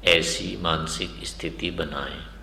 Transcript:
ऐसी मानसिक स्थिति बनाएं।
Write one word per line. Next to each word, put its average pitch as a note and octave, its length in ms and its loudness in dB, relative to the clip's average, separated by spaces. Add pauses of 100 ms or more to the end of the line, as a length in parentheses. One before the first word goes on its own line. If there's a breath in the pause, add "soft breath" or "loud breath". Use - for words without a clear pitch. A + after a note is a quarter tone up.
ऐसी F2+ 520 4
मानसिक E2 680 0
स्थिति E2+ 460 -4
बनाएं। D2 540 -4 (180)